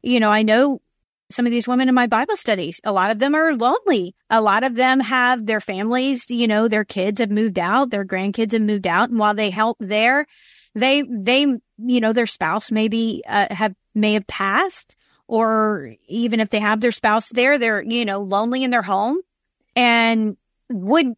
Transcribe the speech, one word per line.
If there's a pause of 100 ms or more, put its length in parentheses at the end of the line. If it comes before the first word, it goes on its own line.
you
know,
I
know (500)
some
of
these
women
in
my
Bible
studies,
a
lot
of
them
are
lonely. (160)
A
lot
of
them
have
their
families,
you
know,
their
kids
have
moved
out,
their
grandkids
have
moved
out.
And
while
they
help
there, (500)
they,
they, (380)
you
know,
their
spouse
maybe,
uh,
have, (220)
may
have
passed, (280)
or (160)
even
if
they
have
their
spouse
there,
they're,
you
know,
lonely
in
their
home (560)
and (340)
would